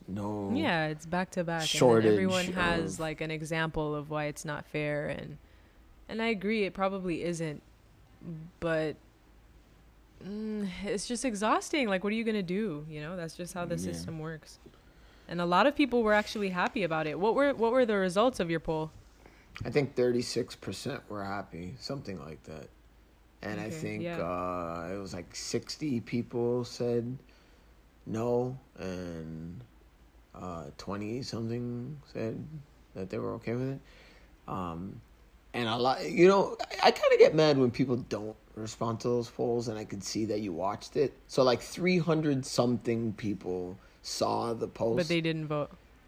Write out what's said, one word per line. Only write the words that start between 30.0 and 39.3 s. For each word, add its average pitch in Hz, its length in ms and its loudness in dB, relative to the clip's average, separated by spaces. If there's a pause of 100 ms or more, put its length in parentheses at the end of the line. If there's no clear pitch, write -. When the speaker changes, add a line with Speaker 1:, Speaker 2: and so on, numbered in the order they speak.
Speaker 1:
uh, 85 300 -10 (140)
twenty 104 440 -6
something 120 760 -6 (160)
said 113 320 -4 (500)
that 95 160 -8
they 117 80 -6
were 110 160 -4
okay 110 200 -4
with 127 180 -2
it. 135 80 -8 (680)
Um, 92 520 -8 (520)
and 120 160 -2
a 107 80 0
lot, 131 320 2
you 175 200 8
know, 196 320 4
I, - 280 2
I - 40 10
kinda 523 260 6
get 427 160 10
mad 151 240 6
when 123 120 6
people 127 260 0
don't 107 400 -6 (180)
respond 113 460 -4
to 127 80 -2
those 120 200 0
polls, 120 400 -2